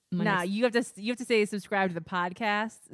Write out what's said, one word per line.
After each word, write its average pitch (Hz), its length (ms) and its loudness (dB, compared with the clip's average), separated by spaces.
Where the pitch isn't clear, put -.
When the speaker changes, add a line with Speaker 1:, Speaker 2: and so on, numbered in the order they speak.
Speaker 1:
my 180 120 0
Speaker 2:
Nah, 202 160 2
Speaker 1:
next 180 100 -2
Speaker 2:
you 214 140 0
have 233 100 2
to 240 60 2
s-, - 160 -2
you 208 160 -4
have 240 80 -6
to 254 60 -8
say 214 200 4
subscribe 196 460 0
to - 20 -6
the 165 80 -6
podcast 208 760 -2